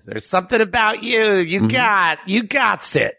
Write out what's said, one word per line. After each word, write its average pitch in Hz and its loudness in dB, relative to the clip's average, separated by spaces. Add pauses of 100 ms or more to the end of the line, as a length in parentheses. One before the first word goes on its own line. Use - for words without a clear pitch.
There's 107 -10
something 185 0
about 220 0
you. 220 2
You 185 0
got, 208 2
you 202 0
got 214 -2
it. 120 0